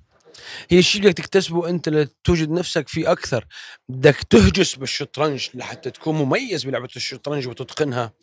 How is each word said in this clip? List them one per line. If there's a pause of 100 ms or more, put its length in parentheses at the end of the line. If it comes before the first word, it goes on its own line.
(680)
هي
الشيء
اللي
بدك
تكتسبه
أنت
لتوجد
نفسك
فيه
أكثر. (440)
بدك
تهجس
بالشطرنج
لحتى
تكون
مميز
بلعبة
الشطرنج
وتتقنها،